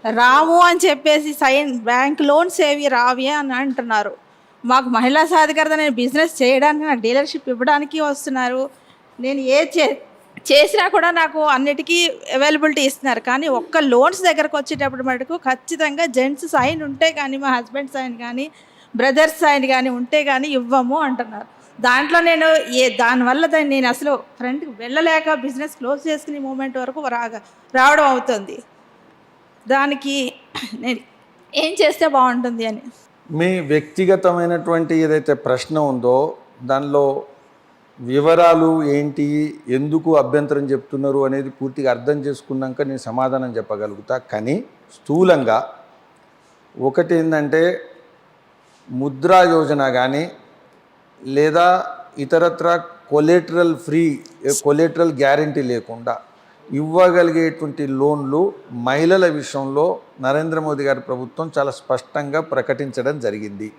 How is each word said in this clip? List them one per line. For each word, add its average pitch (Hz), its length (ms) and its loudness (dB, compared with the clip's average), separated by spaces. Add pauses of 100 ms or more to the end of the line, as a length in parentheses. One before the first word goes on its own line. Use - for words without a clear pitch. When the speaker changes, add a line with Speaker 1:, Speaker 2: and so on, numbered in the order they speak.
Speaker 1:
రాము 277 500 4
అని 349 260 6
చెప్పేసి 302 480 2
సైన్, 269 460 0
బ్యాంక్ 254 420 0
లోన్స్ 320 400 2
ఏవి 294 260 0
రావి 254 400 0
అని 285 260 -2
అంటున్నారు. 240 640 -4 (480)
మాకు 254 240 2
మహిళా 254 360 4
సాధికారత, 311 460 2
నేను 302 200 0
బిజినెస్ 262 520 0
చేయడానికి, 294 420 2
నా 302 80 0
డీలర్‌షిప్ 262 560 -2
ఇవ్వడానికి 294 500 0
వస్తున్నారు. 269 720 -4 (500)
నేను 269 200 -4
ఏ 269 260 2 (140)
చే-, 277 180 2 (540)
చేసినా 359 360 4
కూడా 339 240 2
నాకు 320 280 0
అన్నిటికీ 302 680 0
అవైలబిలిటీ 302 760 0
ఇస్తున్నారు. 262 380 0
కానీ 269 280 -2
ఒక్క 262 300 -2
లోన్స్ 294 440 4
దగ్గరకు 311 360 0
వచ్చేటప్పుడు 269 460 -6
మటుకు 262 340 -4
ఖచ్చితంగా 294 680 -4
జెంట్స్ 277 420 -2
సైన్ 302 360 0
ఉంటే 294 280 0
కానీ, 277 260 -6
మా 269 200 -4
హస్బెండ్ 254 320 -8
సైన్ 254 280 -8
కానీ, 240 340 -10 (440)
బ్రదర్స్ 277 400 2
సైన్ 285 320 2
కానీ 262 220 2
ఉంటే 247 340 -2
కానీ 277 240 0
ఇవ్వము 254 520 0
అంటున్నారు. 233 600 -6 (200)
దాంట్లో 277 380 2
నేను 320 520 2
ఏ, 254 180 2
దానివల్ల 247 560 2
దాన్ని 311 240 0
నేను 262 180 0
అసలు 262 280 -2
ఫ్రంట్కి 262 640 -10
వెళ్ళలేక 311 540 0
బిజినెస్ 277 440 -8
క్లోజ్ 277 300 -6
చేసుకునే 294 320 -6
మూమెంట్ 269 380 -8
వరకు 262 300 -8
రాగా, 233 340 -8 (340)
రావడం 294 280 6
అవుతుంది. 254 600 0 (1040)
దానికి 277 680 -2 (460)
నేను 240 200 -4 (560)
ఏం 311 180 -2
చేస్తే 320 340 2
బాగుంటుంది 247 580 0
అని. 214 160 -8 (500)
Speaker 2:
మీ 180 280 0
వ్యక్తిగతమైనటువంటి 170 1400 0
ఏదైతే 156 380 2
ప్రశ్న 131 460 -2
ఉందో, 131 580 0 (260)
దానిలో 139 600 0 (760)
వివరాలు 160 840 4
ఏంటి, 147 720 -2 (140)
ఎందుకు 151 480 0
అభ్యంతరం 143 480 0
చెప్తున్నారు 139 600 -2
అనేది 135 240 -4
పూర్తిగా 131 420 -4
అర్థం 127 280 -2
చేసుకున్నాక 131 600 -8
నేను 135 160 -4
సమాధానం 127 600 -4
చెప్పగలుగుతా. 104 600 -6
కానీ 127 460 -6 (300)
స్థూలంగా 143 800 2 (1080)
ఒకటి 160 360 0
ఏంటంటే, 160 640 0 (1120)
ముద్రా 143 520 4
యోజన 147 460 2
కానీ 131 420 -2 (920)
లేదా 156 600 2 (320)
ఇతరత్ర 165 680 0 (260)
కొలేటరల్ 160 680 2
ఫ్రీ, 151 440 -2 (440)
కొలేటరల్ 160 500 2
గ్యారంటీ 143 480 0
లేకుండా 117 560 -6 (560)
ఇవ్వగలిగేటువంటి 160 1120 2
లోన్లు 143 640 0 (180)
మహిళల 156 560 2
విషయంలో 143 720 -4 (220)
నరేంద్ర 156 380 -2
మోదీ 151 240 -4
గారి 139 160 -2
ప్రభుత్వం 127 580 -10
చాలా 139 140 -2
స్పష్టంగా 143 680 -6
ప్రకటించడం 135 800 -4
జరిగింది. 107 600 -8